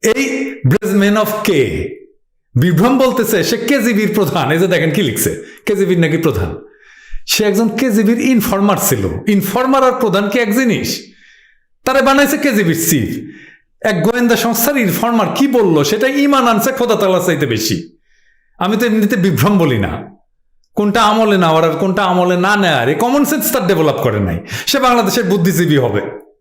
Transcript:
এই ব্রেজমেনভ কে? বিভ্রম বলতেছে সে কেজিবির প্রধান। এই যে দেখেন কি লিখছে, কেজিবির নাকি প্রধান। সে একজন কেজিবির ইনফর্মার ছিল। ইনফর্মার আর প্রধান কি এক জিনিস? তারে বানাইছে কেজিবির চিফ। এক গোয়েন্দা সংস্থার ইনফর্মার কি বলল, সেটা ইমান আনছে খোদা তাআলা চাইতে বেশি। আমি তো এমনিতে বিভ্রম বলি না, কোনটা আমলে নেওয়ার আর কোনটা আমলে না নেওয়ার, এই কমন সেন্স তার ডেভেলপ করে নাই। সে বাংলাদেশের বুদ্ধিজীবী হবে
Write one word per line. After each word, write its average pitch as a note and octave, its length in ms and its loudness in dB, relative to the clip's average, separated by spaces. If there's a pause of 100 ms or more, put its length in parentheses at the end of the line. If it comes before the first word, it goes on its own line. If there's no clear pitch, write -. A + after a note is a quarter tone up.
এই A3+ 200 0 (440)
ব্রেজমেনভ G3+ 640 0 (140)
কে? E3+ 160 2 (920)
বিভ্রম F3+ 440 2
বলতেছে A#3+ 460 0
সে A#3 120 -2
কেজিবির G#3+ 580 0
প্রধান। F3 380 0
এই D#3+ 60 0
যে F#3 80 2
দেখেন E3+ 240 0
কি D3 120 0
লিখছে, - 280 -2 (360)
কেজিবির F#3 380 0
নাকি D#3+ 140 0
প্রধান। A2 320 0 (760)
সে - 180 -2
একজন G#3 240 0 (120)
কেজিবির A3+ 400 2 (140)
ইনফর্মার G3 440 0 (100)
ছিল। G#2+ 140 0 (240)
ইনফর্মার B3+ 580 0
আর B3+ 180 2
প্রধান G3+ 260 0
কি G#3 100 -2
এক A3+ 200 0
জিনিস? A3+ 300 0 (960)
তারে C4+ 160 2
বানাইছে C#4 360 2
কেজিবির G#3+ 500 0
চিফ। A2+ 200 2 (760)
এক G#3+ 140 0 (100)
গোয়েন্দা A#3 300 2
সংস্থার A#3 400 -2
ইনফর্মার A3+ 600 0
কি C#4 120 2
বলল, G#3+ 360 2
সেটা A3 240 0
ইমান C#4 440 2
আনছে A#3 200 2
খোদা A#3 240 0
তাআলা F#3 300 2
চাইতে D3+ 200 0
বেশি। A2+ 300 -2 (840)
আমি F#3+ 180 0
তো A3+ 100 0
এমনিতে G#3+ 300 0
বিভ্রম F3+ 420 2
বলি C#3+ 200 2
না, F2+ 140 -2 (840)
কোনটা G#3 260 0
আমলে G#3+ 360 2
নেওয়ার D#3+ 260 2
আর D#3+ 180 0
কোনটা F#3+ 220 0
আমলে F3+ 320 2
না F#3 200 0
নেওয়ার, D#3 320 0
এই D#3 140 0
কমন C#4 220 0
সেন্স D4 280 -4
তার A#3+ 140 -2
ডেভেলপ D#3+ 400 0
করে G#2 140 -2
নাই। F2 180 -2 (280)
সে C#4 120 -2
বাংলাদেশের A#3+ 460 0
বুদ্ধিজীবী E3+ 600 0
হবে G2+ 180 -2 (380)